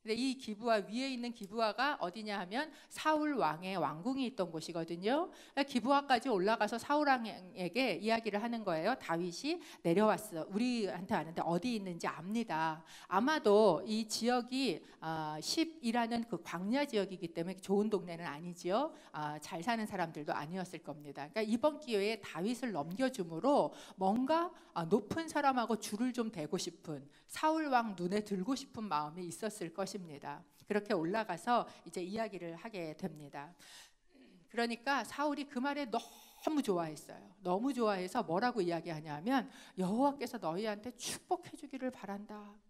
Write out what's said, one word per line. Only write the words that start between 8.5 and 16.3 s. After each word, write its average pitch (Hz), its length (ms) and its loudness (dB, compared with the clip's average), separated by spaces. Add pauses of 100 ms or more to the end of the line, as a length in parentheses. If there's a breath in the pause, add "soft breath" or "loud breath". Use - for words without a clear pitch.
거예요. 180 300 2
"다윗이 185 680 -2 (220 loud breath)
내려왔어. 175 680 4
우리한테 196 640 0
아는데 165 300 -2
어디 180 300 0
있는지 190 320 -4
압니다." 165 760 -2 (220 loud breath)
아마도 214 760 6
이 220 240 -2
지역이, 240 760 0 (140 loud breath)
아, 156 420 -4
십이라는 233 880 0
그 170 140 -4